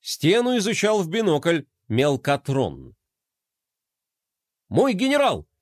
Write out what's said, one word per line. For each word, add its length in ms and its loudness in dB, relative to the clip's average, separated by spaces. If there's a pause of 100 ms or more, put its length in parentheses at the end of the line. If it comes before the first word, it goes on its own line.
Стену 580 0
изучал 440 0
в 60 -4
бинокль 540 0 (260)
мелкотрон. 1040 -2 (1700)
Мой 240 2
генерал, 560 0 (140)